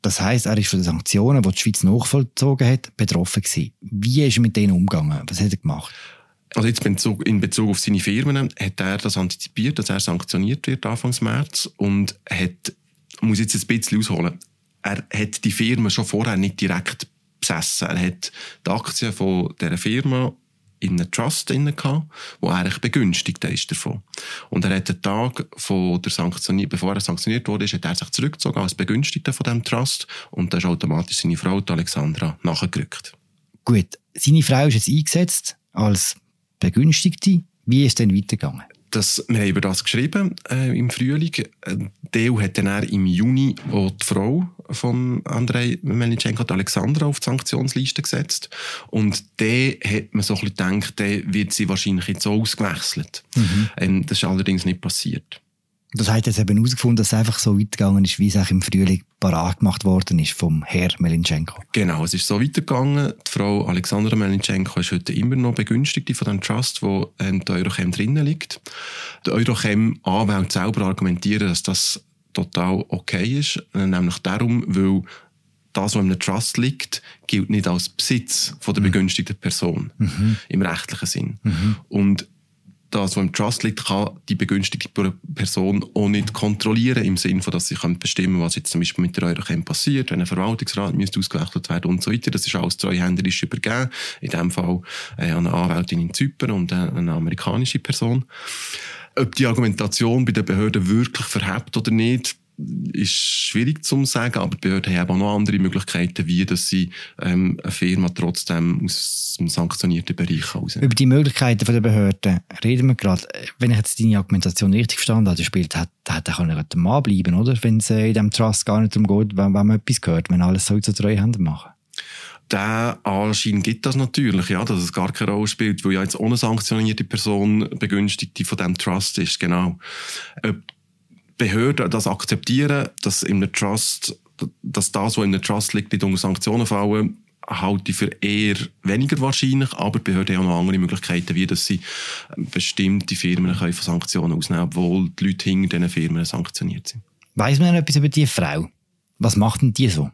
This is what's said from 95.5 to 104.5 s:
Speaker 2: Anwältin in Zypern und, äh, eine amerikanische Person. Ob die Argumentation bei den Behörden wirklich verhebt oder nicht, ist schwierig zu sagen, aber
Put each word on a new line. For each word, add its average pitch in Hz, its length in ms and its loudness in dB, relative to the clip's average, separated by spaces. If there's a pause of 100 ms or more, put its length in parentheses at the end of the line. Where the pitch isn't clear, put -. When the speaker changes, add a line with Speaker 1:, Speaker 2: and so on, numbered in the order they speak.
Speaker 2:
Anwältin 85 460 0
in 85 140 -2
Zypern 135 380 -2
und, 92 200 -2
äh, 90 40 -2
eine 85 360 0
amerikanische 87 680 -2
Person. 123 440 0 (960)
Ob 110 160 0
die 131 120 2
Argumentation 117 800 2
bei - 60 0
den 104 140 2
Behörden 95 420 2
wirklich 117 380 0
verhebt 95 500 -4
oder 110 160 0
nicht, 117 460 2 (540)
ist - 220 0
schwierig - 720 -2
zu 139 200 2
sagen, 117 340 0
aber 92 160 -2